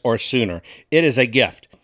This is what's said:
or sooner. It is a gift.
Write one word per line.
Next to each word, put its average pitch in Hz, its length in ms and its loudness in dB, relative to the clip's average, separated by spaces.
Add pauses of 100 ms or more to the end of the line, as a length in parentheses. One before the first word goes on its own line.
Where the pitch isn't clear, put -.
or 117 160 0
sooner. 98 420 -4 (300)
It 165 120 4
is 131 140 0
a 127 80 4
gift. 120 440 -2 (140)